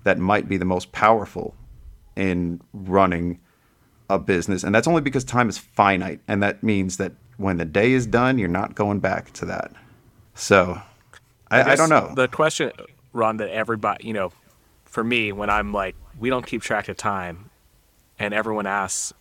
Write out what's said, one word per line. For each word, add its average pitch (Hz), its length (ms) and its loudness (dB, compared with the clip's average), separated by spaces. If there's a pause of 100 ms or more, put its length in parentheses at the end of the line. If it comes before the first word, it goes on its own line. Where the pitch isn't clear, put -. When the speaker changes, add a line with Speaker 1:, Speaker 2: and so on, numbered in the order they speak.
Speaker 1:
that 92 160 4
might 95 280 0
be 95 100 0
the 90 80 0
most 92 260 -2
powerful - 640 0 (600)
in 90 460 -2 (120)
running 90 680 0 (680)
a 95 100 2
business. 92 460 -2
And 98 100 0
that's 117 100 4
only 165 160 2
because 135 220 -4
time 120 240 0
is 95 100 -6
finite. 95 720 0
And 101 160 0
that 101 180 -2
means 98 360 0
that 95 160 -6 (240)
when 98 200 -2
the 85 80 -2
day 101 280 4
is 127 120 0
done, 123 320 2
you're 95 120 -2
not 92 260 -4
going 104 240 0
back 90 340 -4
to - 120 -10
that. - 260 -8 (640)
So, 92 460 4 (680)
I, 110 80 4
Speaker 2:
I 131 40 8
Speaker 1:
I 127 160 6
don't - 0 -
Speaker 2:
guess 160 120 4
Speaker 1:
know. 117 240 4
Speaker 2:
the 131 140 2
question, 156 440 -2 (420)
Ron, 110 240 0
that 104 120 -4
everybody, 107 560 -4
you 110 80 -6
know, 95 200 -4 (500)
for - 220 -6
me, 113 260 0
when 104 180 -4
I'm 104 220 0
like, 95 240 -4 (240)
"We 117 100 -2
don't 127 160 -2
keep 113 160 -6
track 104 280 -4
of 98 80 -10
time," 92 520 -6 (680)
and 104 140 -4
everyone 107 340 -2
asks, 98 540 -4